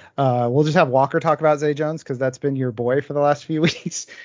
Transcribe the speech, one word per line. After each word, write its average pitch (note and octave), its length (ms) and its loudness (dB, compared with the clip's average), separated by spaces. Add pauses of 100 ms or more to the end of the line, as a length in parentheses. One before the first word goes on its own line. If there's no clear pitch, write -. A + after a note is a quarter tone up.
(180)
Uh, B2 340 2
we'll D3 140 2
just D3+ 120 0
have D#3+ 120 4
Walker C3+ 300 2
talk D#3 200 0
about D3+ 200 2
Zay D3 140 0
Jones D#3 300 -4
'cause C3+ 160 -8
that's C3 180 -2
been C#3 200 -2
your B2+ 160 -2
boy B2 280 0
for C#3+ 120 -10
the C#3+ 80 0
last C#3+ 240 2
few D#3 160 -2
<laughs> - 20 0
weeks. - 420 -4 (200)